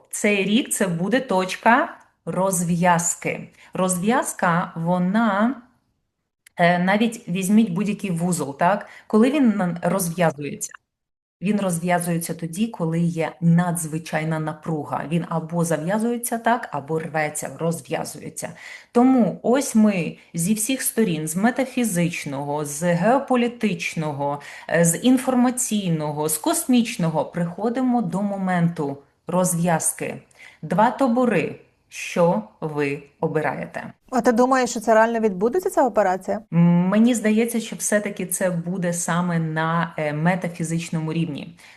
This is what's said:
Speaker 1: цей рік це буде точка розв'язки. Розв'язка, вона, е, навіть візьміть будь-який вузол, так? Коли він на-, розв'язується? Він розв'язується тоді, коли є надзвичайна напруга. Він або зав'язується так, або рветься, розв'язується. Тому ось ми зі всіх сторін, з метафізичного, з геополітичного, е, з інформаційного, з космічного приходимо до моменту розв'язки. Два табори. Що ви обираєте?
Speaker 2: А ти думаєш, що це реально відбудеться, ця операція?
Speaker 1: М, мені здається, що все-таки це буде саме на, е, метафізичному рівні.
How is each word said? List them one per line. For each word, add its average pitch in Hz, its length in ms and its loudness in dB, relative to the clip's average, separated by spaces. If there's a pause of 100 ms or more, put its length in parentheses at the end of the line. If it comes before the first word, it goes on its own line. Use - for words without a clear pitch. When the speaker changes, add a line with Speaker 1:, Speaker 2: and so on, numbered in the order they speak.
(120)
Speaker 1:
цей 208 320 0
рік 208 260 0
це - 180 -2
буде 185 320 0
точка 226 800 2 (280)
розв'язки. 175 1200 0 (240)
Розв'язка, 185 1000 0
вона, 190 880 0 (960)
е, 175 220 4
навіть 208 480 0
візьміть 190 440 2
будь-який 202 400 -4
вузол, 165 460 -2
так? 190 280 2 (220)
Коли 226 240 4
він 277 180 4
на-, 180 340 0
розв'язується? 170 880 -2 (680)
Він 202 200 0
розв'язується 175 720 -2
тоді, 165 340 -6
коли 165 320 -2
є 160 320 0 (100)
надзвичайна 165 960 0
напруга. 156 720 -6
Він 170 180 0
або 165 360 -2
зав'язується 214 720 -2
так, 233 340 0
або 147 280 -4
рветься, 151 500 -4 (100)
розв'язується. 165 880 -6 (420)
Тому 240 520 4
ось 262 320 2
ми 202 420 2 (160)
зі 170 200 0
всіх 262 280 -2
сторін, 165 460 -2
з 165 80 -4
метафізичного, 175 1300 -2
з 156 280 -2
геополітичного, 175 1500 0 (280)
е, 170 160 4
з 165 120 2
інформаційного, 214 1300 0
з - 80 -4
космічного 226 880 0
приходимо 233 760 -2
до 185 200 -2
моменту 175 760 0 (300)
розв'язки. 170 880 0 (460)
Два 175 300 2
табори. 233 680 0 (300)
Що 175 540 0 (180)
ви 147 420 -4 (160)
обираєте? 156 760 -4 (160)
Speaker 2:
А 254 120 0
ти 247 100 4
думаєш, 254 380 4
що 240 100 -6
це 226 140 2
реально 226 260 4
відбудеться, 220 500 0
ця 320 160 2
операція? 196 560 0 (120)
Speaker 1:
М, 175 340 6
мені 226 280 4
здається, 220 440 2
що 220 160 -8
все-таки 202 500 -2
це 185 240 0
буде 175 440 -2
саме 175 460 0
на, 160 580 0
е, 151 160 -2
метафізичному 165 1000 -2
рівні. 156 440 -4 (200)